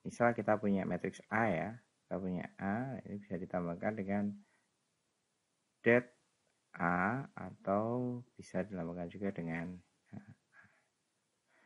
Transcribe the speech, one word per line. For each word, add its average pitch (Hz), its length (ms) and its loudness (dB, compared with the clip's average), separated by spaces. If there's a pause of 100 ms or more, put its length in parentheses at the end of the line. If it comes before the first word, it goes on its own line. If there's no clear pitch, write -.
misal 120 320 4
kita 107 240 4
punya 98 320 2
matriks 90 400 -2
A 110 240 4
ya, 85 240 0
kita - 400 -10
punya 90 400 -2
A, 117 480 -2
ini 101 160 -8
bisa 98 160 -8
ditambahkan 90 640 -2
dengan 101 320 0 (1500)
det 120 240 6 (640)
A 90 640 0
atau 113 800 -2 (160)
bisa 92 320 -4
dilambangkan 87 480 -6
juga 98 160 -4
dengan, 85 480 -4 (400)
eh, - 160 -16 (1300)